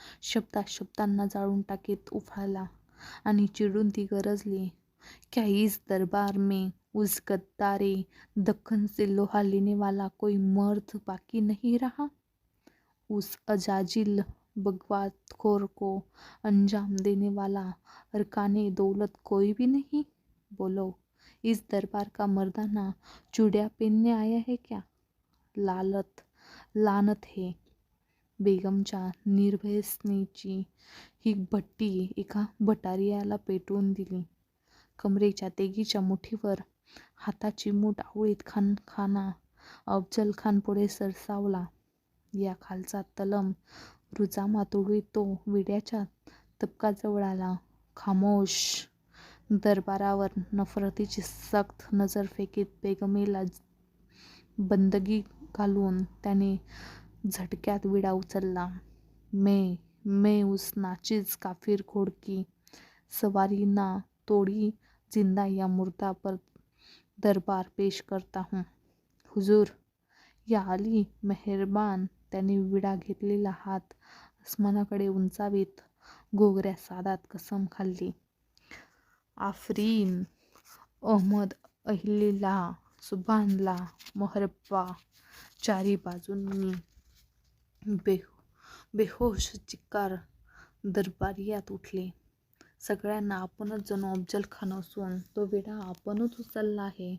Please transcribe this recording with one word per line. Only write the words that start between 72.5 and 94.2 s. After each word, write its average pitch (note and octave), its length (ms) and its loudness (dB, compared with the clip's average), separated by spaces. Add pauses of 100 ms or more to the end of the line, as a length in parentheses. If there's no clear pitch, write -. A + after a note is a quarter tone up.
विडा G3 380 0
घेतलेला G3+ 580 -2
हात F#3+ 400 -8 (460)
आसमानाकडे G3+ 680 0
उंचावीत G3 760 0 (560)
गोगऱ्या G3 400 6
सादात F#3 400 -6 (140)
कसम G3 400 -4
खाल्ली, F#3 400 -4 (1300)
"आफरीन, G3+ 880 0 (800)
अहमद, G3+ 500 2 (320)
अहिलेला, G3+ 840 0 (300)
सुभानला, F#3+ 760 0 (400)
मोहरब्बा." G3 800 -4 (720)
चारी G3 320 2
बाजूंनी G3 760 -6 (1300)
बेह-, - 380 -2 (500)
बेहोश G#3+ 580 0 (160)
चिक्कार G3 480 -4 (680)
दरबारियात G3 880 -4
उठले. F#3 380 -8 (680)
सगळ्यांना G#3 560 -4
आपणच G#3 540 -8
जणू G3 180 -4
अफजल F#3+ 340 -4 (100)